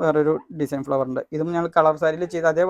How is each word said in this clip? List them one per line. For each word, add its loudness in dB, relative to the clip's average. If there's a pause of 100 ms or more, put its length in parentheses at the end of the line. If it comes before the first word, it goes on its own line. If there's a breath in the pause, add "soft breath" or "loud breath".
വേറൊരു 4 (260)
ഡിസൈൻ -4
ഫ്ലവറിന്റെ, -2 (120)
ഇതും -2
ഞങ്ങൾ -2
കളർ 4
സാരിയിൽ 0
ചെയ്ത 0
അതേ 2